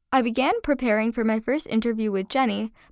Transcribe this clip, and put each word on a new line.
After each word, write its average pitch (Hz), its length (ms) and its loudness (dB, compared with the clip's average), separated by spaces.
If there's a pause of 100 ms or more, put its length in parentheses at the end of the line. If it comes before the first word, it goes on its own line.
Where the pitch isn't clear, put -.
(140)
I 269 60 6
began 262 420 0
preparing 233 480 0
for 233 140 -2
my 220 160 2
first 277 280 -2
interview 220 440 0
with 190 160 -2
Jenny 220 420 0 (220)